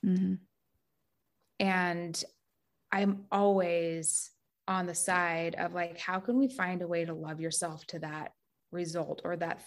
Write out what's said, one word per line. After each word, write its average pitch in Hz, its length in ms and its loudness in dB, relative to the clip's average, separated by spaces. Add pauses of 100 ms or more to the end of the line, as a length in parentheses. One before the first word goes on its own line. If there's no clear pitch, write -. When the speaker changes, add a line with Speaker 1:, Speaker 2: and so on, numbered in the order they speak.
Speaker 1:
Mm-hmm. 185 300 2 (1200)
Speaker 2:
And 175 680 2 (680)
I'm 196 400 2
always 170 1000 2 (380)
on 185 160 0
the 175 100 -4
side 170 600 2
of, 175 180 -2
like, 170 260 -4
how 185 220 -2
can 240 160 0
we 269 120 6
find 180 340 -2
a 175 40 -2
way 170 200 0
to 165 80 -4
love 156 260 -8
yourself 160 460 -4
to 170 140 -10
that 151 340 -8 (380)
result 165 520 -4
or 175 120 -2
that 165 300 -4